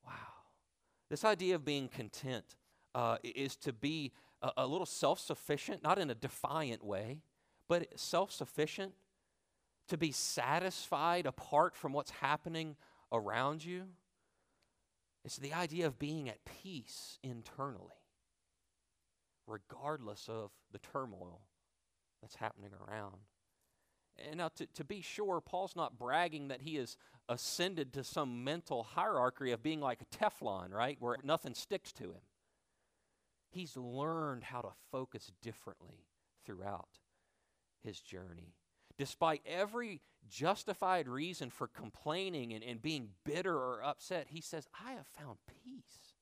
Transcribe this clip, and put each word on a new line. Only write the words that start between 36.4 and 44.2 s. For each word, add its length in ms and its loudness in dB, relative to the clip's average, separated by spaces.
throughout 560 -8
his 180 -8
journey. 540 -14
Despite 480 2
every 560 -2
justified 800 2
reason 420 -2
for 180 -4
complaining 840 -2
and, 120 -6
and 160 -6
being 300 -2
bitter 320 2
or 280 0
upset, 460 -2